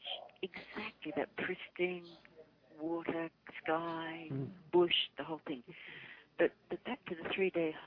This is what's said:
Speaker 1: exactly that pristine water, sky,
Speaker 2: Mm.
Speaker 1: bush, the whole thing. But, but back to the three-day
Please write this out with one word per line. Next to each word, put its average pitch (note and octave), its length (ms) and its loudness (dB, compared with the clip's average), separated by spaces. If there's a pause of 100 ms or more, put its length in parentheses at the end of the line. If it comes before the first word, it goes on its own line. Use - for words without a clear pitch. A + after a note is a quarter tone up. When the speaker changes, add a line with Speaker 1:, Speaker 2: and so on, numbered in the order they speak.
(420)
Speaker 1:
exactly - 760 -8
that - 220 -2
pristine F3+ 680 -2 (760)
water, E3 500 0 (340)
sky, E3 680 0
Speaker 2:
Mm. C3+ 180 -2 (220)
Speaker 1:
bush, F3 460 8
the C#3 60 -4
whole D#3 220 -4
thing. C3 180 -4 (760)
But, E3+ 120 8 (180)
but - 160 -6
back A#3+ 200 -4
to F3+ 100 -4
the E3+ 140 -6
three-day E3+ 460 2 (120)